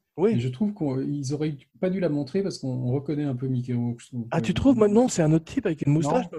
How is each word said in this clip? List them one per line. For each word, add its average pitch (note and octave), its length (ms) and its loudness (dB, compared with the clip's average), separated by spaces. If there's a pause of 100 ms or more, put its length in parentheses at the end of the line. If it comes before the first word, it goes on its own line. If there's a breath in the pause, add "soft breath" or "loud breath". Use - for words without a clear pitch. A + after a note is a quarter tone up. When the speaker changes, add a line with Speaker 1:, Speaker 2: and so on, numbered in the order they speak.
(160)
Speaker 1:
Oui. G#3 180 2
Speaker 2:
Et A#2+ 40 2
je A#2+ 100 -2
trouve G3+ 260 -2
qu'ils C#3+ 600 -4
auraient D3+ 220 -2 (240)
pas F#3 100 0
dû F#3 80 -2
la F3+ 100 0
montrer D3 360 -2
parce F3+ 140 -6
qu'on, C3+ 100 -6
on B2+ 240 -2
reconnaît D3 320 -2
un C#3 100 -2
peu C3 140 -4
Mickey B2+ 240 -2
Rourke, A#2+ 280 -4
je - 80 -20
trouve. A#2+ 220 -10
Speaker 1:
Ah, D#3+ 100 0
tu F#3 120 0
Speaker 2:
Euh, - 20 0
Speaker 1:
trouves ? C4+ 220 4
Moi, G#3+ 100 6
non, A3+ 220 4
c'est F#3+ 140 0
un D#3 100 4
autre D#3+ 140 2
type - 200 -4
avec E3 160 -2
une C#3+ 100 2
moustache, D#3+ 400 2
Speaker 2:
non. E3 60 -10